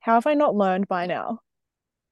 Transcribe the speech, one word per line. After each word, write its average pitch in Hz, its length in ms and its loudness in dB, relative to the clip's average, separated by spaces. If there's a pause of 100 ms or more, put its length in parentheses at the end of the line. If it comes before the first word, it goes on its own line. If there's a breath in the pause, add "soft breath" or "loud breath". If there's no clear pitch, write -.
"How 226 140 2
have 233 120 2
I 302 60 2
not 294 220 2
learned 190 340 0
by 180 160 -2
now?" 175 360 -6 (720)